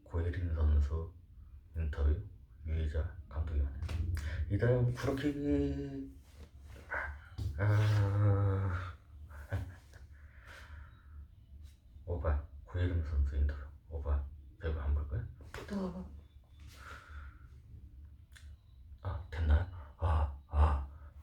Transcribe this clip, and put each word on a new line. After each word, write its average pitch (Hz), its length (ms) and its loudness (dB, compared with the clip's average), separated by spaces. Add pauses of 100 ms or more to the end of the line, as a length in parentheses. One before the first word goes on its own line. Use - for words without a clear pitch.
고예린 85 520 -2
선수 78 560 4 (640)
인터뷰, 73 400 2 (500)
유희자 78 380 0 (260)
감독위원회. 73 440 0 (760)
이다영 120 440 4
프로킥. 143 1160 0 (1500)
아, 101 1400 4 (3000)
오빠, 73 360 0 (240)
고예린 90 380 0
선수 71 320 2
인터뷰. 73 260 2 (280)
오빠, 71 340 0 (360)
배구 78 200 -2
안 71 160 2
볼 71 120 0
거야? - 160 -2 (3750)
아, 87 280 -6
됐나요? 78 360 6 (300)
아, 78 360 4 (160)
아, 76 380 6 (360)